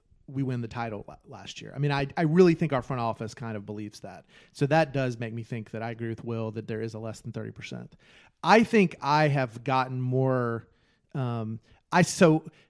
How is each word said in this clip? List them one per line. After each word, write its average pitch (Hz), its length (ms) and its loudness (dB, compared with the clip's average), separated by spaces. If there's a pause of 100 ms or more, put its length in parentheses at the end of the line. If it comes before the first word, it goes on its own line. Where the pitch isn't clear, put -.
(260)
we 139 160 -6
win 127 200 -4
the 113 60 -8
title 113 380 -8
la-, - 100 -18 (100)
last 98 340 -16
year. 107 160 -16
I - 20 -6
mean, 143 140 0
I, 139 140 0 (100)
I 180 60 0
really 165 320 6
think 160 180 0
our 127 80 0
front 127 200 -4
office 113 340 -4
kind 110 240 -8
of 101 80 -12
believes 104 340 -12
that. 92 240 -16 (280)
So - 140 -2
that 151 280 2
does 127 240 -2
make 113 160 -8
me 117 80 -8
think 110 300 -10
that 110 100 -8
I 117 80 -6
agree 117 180 -8
with 113 160 -8
Will 113 280 -4
that 110 140 -10
there 110 140 -6
is 110 140 -8
a 110 40 -10
less 110 220 -10
than 117 120 -12
thirty 110 180 -10
percent. 120 440 -14 (460)
I 202 220 8
think 208 400 4
I 151 240 4
have 127 380 0
gotten 131 360 0
more, 127 680 0 (440)
um, 117 460 -6 (320)
I, 175 120 6
so 160 420 6 (260)